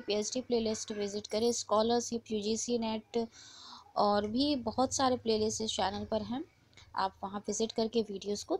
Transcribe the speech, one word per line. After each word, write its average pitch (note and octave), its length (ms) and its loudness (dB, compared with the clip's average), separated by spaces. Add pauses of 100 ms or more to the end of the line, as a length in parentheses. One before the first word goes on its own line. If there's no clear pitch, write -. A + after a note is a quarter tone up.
पीएचडी G#3+ 340 0
playlist A3+ 520 0
visit G#3 340 -4
करें, A3+ 260 2
Scholarship, A#3 800 2
यूजीसी A3 480 0
Net A3+ 480 -2 (680)
और G#3 300 4
भी C#4 280 2 (100)
बहुत B3 300 0
सारे B3+ 220 2
प्लेलिस्ट A3 440 0
इस A3 140 -2
channel G#3 360 0
पर A3 120 0
हैं, A#3+ 200 -4 (540)
आप F#3+ 160 0 (100)
वहां G3 160 -6
विजिट G#3+ 320 -2
करके A3+ 300 0
वीडियोज़ G3+ 440 -4
को D#4+ 140 -2